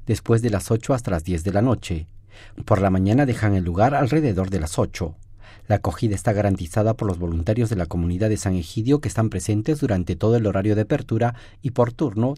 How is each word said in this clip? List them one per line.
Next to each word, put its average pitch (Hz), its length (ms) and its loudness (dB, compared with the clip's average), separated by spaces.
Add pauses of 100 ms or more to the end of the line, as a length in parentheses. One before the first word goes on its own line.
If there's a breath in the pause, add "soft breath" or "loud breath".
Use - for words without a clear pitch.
después 117 380 2
de 120 80 2
las 95 180 -2
ocho 117 240 0
hasta - 160 -4
las 85 140 -2
diez 87 200 -2
de 95 80 -2
la 101 120 2
noche. 98 420 -2 (580 loud breath)
Por 107 160 2
la 95 120 4
mañana 101 340 4
dejan 110 300 0
el 92 80 2
lugar 98 320 2
alrededor 123 560 0
de 95 80 0
las 82 180 -4
ocho. 90 380 -4 (520 loud breath)
La 104 100 2
acogida 101 360 -2
está 104 200 0
garantizada 101 640 0
por 113 120 -2
los 87 120 -2
voluntarios 87 500 0
de 110 80 -2
la 87 80 0
comunidad 87 440 0
de 107 80 0
San 92 180 0
Egidio 113 440 0
que - 80 -6
están 113 220 0
presentes 107 500 -2
durante 95 380 0
todo 110 180 2
el 113 100 2
horario 98 300 2
de 107 60 0
apertura 117 540 0 (260 loud breath)
y 135 100 -4
por 120 220 2
turno 120 440 -2